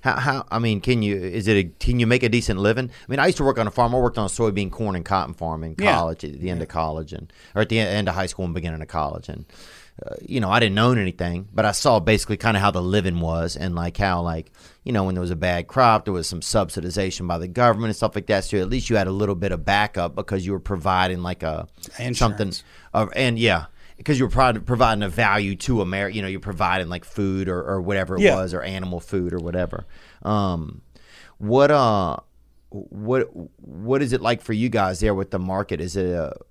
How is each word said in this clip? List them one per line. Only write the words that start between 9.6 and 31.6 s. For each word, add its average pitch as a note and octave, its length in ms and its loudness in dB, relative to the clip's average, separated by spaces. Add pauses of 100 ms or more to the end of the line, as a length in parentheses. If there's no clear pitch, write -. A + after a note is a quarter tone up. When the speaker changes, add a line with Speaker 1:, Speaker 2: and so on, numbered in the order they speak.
Speaker 1:
uh, - 100 -10 (100)
you - 140 -4
know, G2+ 120 0
I A2+ 100 6
didn't G#2 160 4
own A#2+ 220 6
anything, F2+ 540 -2
but G#2+ 120 2
I G#2 60 2
saw A#2 280 4
basically G#2 380 2
kinda A2 220 2
how G2+ 120 4
the F2+ 100 -2
living F2+ 380 0
was E2 380 -2
and, F2 180 -4
like, E2+ 220 -4
how, F#2 240 2
like, E2 300 -4 (340)
you B2+ 80 -2
know, G2+ 100 2
when F#2+ 120 0
there F2+ 60 -2
was F2 100 -2
a F2+ 40 -2
bad F2 320 -2
crop, A#2 380 4
there G2+ 80 -2
was E2+ 140 -4
some E2+ 140 -6
subsidization F#2 840 -2
by E2+ 120 -2
the F2+ 80 -6
government A2+ 420 2
and G#2 80 -2
stuff - 180 -2
like G2+ 120 -6
that. G2 180 2
So G#2 140 -2
at F#2 100 0
least C3 200 -4
you A#2 60 2
had F#2+ 120 2
a F#2+ 40 -2
little G2+ 240 0
bit F2+ 160 -2
of E2+ 140 -4
backup G2 500 0
because F#2+ 300 -4
you G2 80 -2
were F#2+ 60 -4
providing, F#2 640 0
like, F2 200 -6
a, D#2+ 240 -6 (300)
Speaker 2:
Insurance. A#2+ 220 -6
Speaker 1:
something, G#2 340 2 (400)
uh, G#2+ 220 2
and A#2+ 220 2
yeah, F#2+ 280 2 (400)
'cause D3 120 2
you C3 60 4
were - 80 0
prod-, A#2+ 340 2
providing A2+ 380 4
a G2 60 -2
value G2+ 480 2
to - 220 -2
Ameri-, G2 340 -2
you G#2+ 80 -4
know, F#2+ 80 -4
you're F#2+ 100 -6
providing, F#2 480 -2
like, F2 160 -6
food F#2+ 460 -2
or, F2+ 120 -2
or F#2 200 -2
whatever F#2+ 340 -2
it F#2 60 0
Speaker 2:
Yeah. F3 140 6
Speaker 1:
was, F#2 180 -2
or F2 80 -4
animal F#2 400 -6
food F2+ 320 -4
or F2+ 60 -4
whatever. E2+ 460 -4 (380)
Um, F#2+ 580 -2 (580)
what, C3 320 4